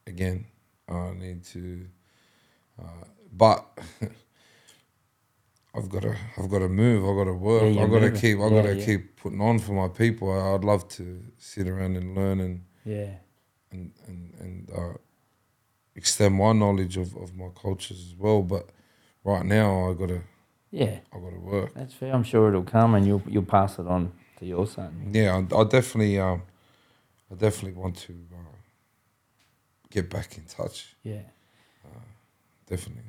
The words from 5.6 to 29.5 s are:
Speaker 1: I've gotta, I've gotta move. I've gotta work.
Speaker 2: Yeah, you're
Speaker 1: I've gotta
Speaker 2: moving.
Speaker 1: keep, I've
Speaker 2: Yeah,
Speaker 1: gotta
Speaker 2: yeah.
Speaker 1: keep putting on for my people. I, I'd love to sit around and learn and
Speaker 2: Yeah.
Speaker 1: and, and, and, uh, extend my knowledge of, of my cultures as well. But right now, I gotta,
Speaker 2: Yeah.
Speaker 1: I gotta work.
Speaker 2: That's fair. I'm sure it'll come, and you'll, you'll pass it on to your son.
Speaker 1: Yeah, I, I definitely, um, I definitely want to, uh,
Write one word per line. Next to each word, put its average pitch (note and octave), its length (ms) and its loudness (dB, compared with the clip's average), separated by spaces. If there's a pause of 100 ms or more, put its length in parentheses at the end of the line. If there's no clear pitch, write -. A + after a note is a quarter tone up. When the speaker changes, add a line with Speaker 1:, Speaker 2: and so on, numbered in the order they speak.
Speaker 1:
I've G#2 160 -8
gotta, G#2 260 -4 (220)
I've F#2+ 120 -6
gotta F#2+ 180 0
move. G#2 380 4
I've G2 100 0
gotta F#2+ 200 0
work. A2 260 2
Speaker 2:
Yeah, A2 60 6
you're G#2+ 160 4
Speaker 1:
I've G2+ 60 4
gotta A2 160 6
Speaker 2:
moving. G#2+ 140 0
Speaker 1:
keep, G#2+ 200 4
I've G#2+ 120 4
Speaker 2:
Yeah, G#2+ 100 8
Speaker 1:
gotta G2+ 140 2
Speaker 2:
yeah. G2+ 100 -4
Speaker 1:
keep G2 300 -2
putting G2 260 -8
on A#2 160 4
for G2+ 140 -4
my F#2+ 160 0
people. A2 440 0
I, F#2+ 220 0
I'd F#2+ 100 -2
love G#2 260 2
to F2+ 320 -14 (160)
sit F#2+ 300 -6
around F#2 280 -2
and F#2 180 -6
learn G2 260 0
and F2+ 240 -6 (200)
Speaker 2:
Yeah. G#2 260 -8 (600)
Speaker 1:
and, F2+ 220 -14 (140)
and, F2 340 -16
and, F2+ 340 -14
uh, F2 220 -8 (1000)
extend G2 400 2
my G2+ 180 4
knowledge G2 440 2
of, F2+ 200 -6
of F2+ 200 -14
my F#2 120 -14 (120)
cultures F#2+ 500 -8
as F2 80 -20
well. G#2 240 4
But F#2 280 -4 (520)
right F#2+ 220 0
now, F#2+ 460 2
I F#2 40 -2
gotta, F2+ 280 -4 (480)
Speaker 2:
Yeah. A2 280 -2 (140)
Speaker 1:
I - 60 -16
gotta F2+ 220 -14
work. F#2+ 340 -4
Speaker 2:
That's C3 180 -14
fair. C3 220 -6
I'm A#2+ 100 2
sure A2 240 6
it'll F#2+ 140 4
come, A2+ 320 4
and G2 120 6
you'll, G2+ 220 2
you'll G2+ 160 0
pass G2 340 2
it F2 80 -8
on F2 260 -2 (260)
to - 80 -14
your F2+ 200 -2
son. G2 460 -10
Speaker 1:
Yeah, G2 300 4 (100)
I, - 80 4
I A2+ 40 6
definitely, G#2+ 540 2
um, F#2 240 -2 (880)
I G2 40 -14
definitely F#2+ 460 -4
want F#2 180 -6
to, - 140 -18 (200)
uh, F2 240 -20 (1300)